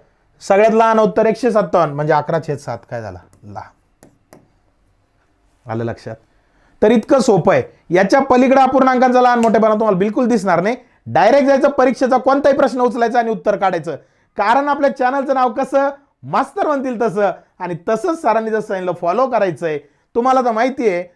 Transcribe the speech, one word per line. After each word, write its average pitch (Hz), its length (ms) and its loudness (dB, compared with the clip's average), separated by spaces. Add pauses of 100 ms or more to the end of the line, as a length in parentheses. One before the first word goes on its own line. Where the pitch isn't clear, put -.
(400)
सगळ्यात 214 340 2
लहान 226 260 2
उत्तर 220 260 0
एकशे 226 240 -2
सत्तावन्न, 175 440 0
म्हणजे 151 180 -2
अकरा 151 260 -2 (100)
छेद 143 100 -6
सात 120 200 -12 (120)
काय 120 120 -10
झाला? 92 160 -14 (260)
लहान. 101 300 -18 (2000)
आलं 117 140 -6
लक्षात? 113 300 -10 (680)
तर 214 80 4
इतकं 240 280 2
सोपं 196 360 2
आहे. 127 80 2 (280)
याच्या 196 300 2
पलीकडे 262 400 4
अपूर्णांकांचा 254 600 4
लहान 247 180 4
मोठेपणा 220 340 2
तुम्हाला 214 260 0
बिलकुल 214 280 -2
दिसणार 190 340 0
नाही. 226 160 -2 (300)
डायरेक्ट 214 400 2
जायचं, 277 240 2
परीक्षेचा 262 480 0
कोणताही 277 380 2
प्रश्न 262 240 0
उचलायचा 233 380 0
आणि 226 120 0
उत्तर 208 260 -4
काढायचं. 170 400 -4 (400)
कारण 240 320 0
आपल्या 277 280 -2
चॅनलचं 262 380 -2
नाव 254 180 0
कसं? 269 360 -2 (340)
मास्तर 262 440 -4
म्हणतील 262 360 -4
तसं. 202 280 -2 (280)
आणि 180 180 -8 (120)
तसंच 320 340 -4
सरांनी 220 280 -2
जसं 214 180 -4
सांगितलं, 185 240 -4
फॉलो 185 340 -2
करायचंय. 170 520 -4 (360)
तुम्हाला 262 260 2
तर 247 100 0
माहिती 240 380 -2
आहे, 180 280 -4